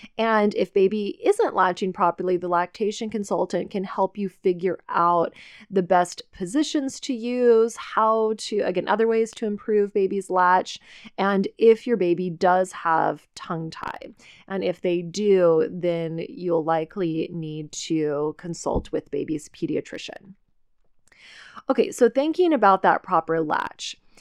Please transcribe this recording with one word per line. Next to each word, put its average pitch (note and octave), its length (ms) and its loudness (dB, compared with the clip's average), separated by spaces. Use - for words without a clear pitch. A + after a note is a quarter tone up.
And G#3+ 380 2
if - 180 -2
baby G3+ 500 2
isn't G4+ 320 2
latching F#3 380 0
properly, F3+ 440 0
the F3 100 -8
lactation G3 640 -2
consultant G3 640 -4
can F#3+ 120 -4
help F#3+ 340 -4
you G3 120 -4
figure F3+ 500 -2
out F3 440 2
the F#3+ 140 2
best F3 480 2
positions C4+ 720 -4
to - 120 -6
use, A#3 640 4
how A3 600 0
to, G#3+ 220 -6
again, F#3 280 -2
other G#3+ 200 2
ways A3+ 240 0
to - 140 -10
improve G#3 480 -2
baby's G3 360 -2
latch, F#3 500 2
and G3 300 0
if A3+ 300 6
your A#3+ 100 0
baby F3+ 320 -2
does F#3 420 2
have D#3 640 -2
tongue E3 340 -8
tie. - 440 -14
And F#3+ 160 -6
if F3+ 180 -4
they F3+ 200 0
do, F3 680 4
then E3 580 -4
you'll E3 340 -2
likely D#3+ 680 -2
need D#3 400 -10
to D3+ 640 -4
consult - 540 -6
with D#3 200 -8
baby's D3 380 -6
pediatrician. - 840 -10
Okay, B3+ 220 0
so A#3 180 4
thinking D#4 440 2
about G3 300 4
that F3 200 2
proper E3 380 0
latch, - 560 -6